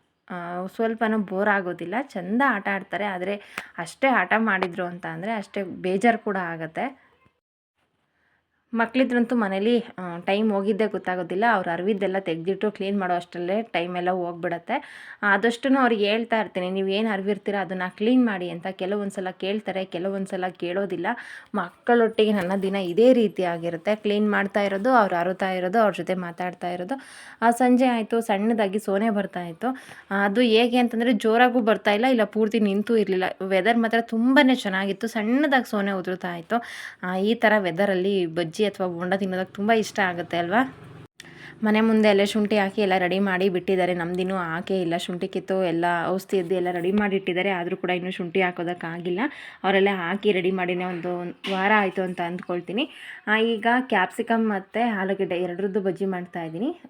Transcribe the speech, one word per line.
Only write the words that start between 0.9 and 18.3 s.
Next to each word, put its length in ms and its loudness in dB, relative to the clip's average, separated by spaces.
ಬೋರ್ 300 -2
ಆಗೋದಿಲ್ಲ, 540 -2
ಚಂದ 440 -4
ಆಟ 260 0
ಆಡ್ತಾರೆ. 320 -6
ಆದ್ರೆ 320 -6
ಅಷ್ಟೇ 300 -2
ಆಟ 280 2
ಮಾಡಿದ್ರು 480 0
ಅಂತ 220 -10
ಅಂದ್ರೆ 260 -8
ಅಷ್ಟೇ 300 -8
ಬೇಜಾರು 560 0
ಕೂಡ 180 -4
ಆಗತ್ತೆ. 720 -8
ಮಕ್ಳಿದ್ರಂತೂ 600 2
ಮನೇಲಿ, 440 2
ಆ, 380 -10
ಟೈಮ್ 340 0
ಹೋಗಿದ್ದೇ 340 0
ಗೊತ್ತಾಗೋದಿಲ್ಲ. 680 -4
ಅವ್ರು 180 0
ಅರಿವಿದ್ದೆಲ್ಲ 480 0
ತೆಗ್ದಿಟ್ಟು 520 -2
ಕ್ಲೀನ್ 300 -4
ಮಾಡೋ 140 0
ಅಷ್ಟರಲ್ಲೇ 480 -4
ಟೈಮ್ 340 -4
ಎಲ್ಲ 140 -2
ಹೋಗ್ಬಿಡತ್ತೆ. 960 -6
ಆದಷ್ಟೂ 560 4
ಅವ್ರಿಗೆ 320 4
ಹೇಳ್ತಾ 300 0
ಇರ್ತೀನಿ, 300 -4
"ನೀವು 180 -2
ಏನು 220 0
ಅರಿವಿರ್ತೀರ 500 -2
ಅದನ್ನ 280 -4
ಕ್ಲೀನ್ 380 4
ಮಾಡಿ" 240 -2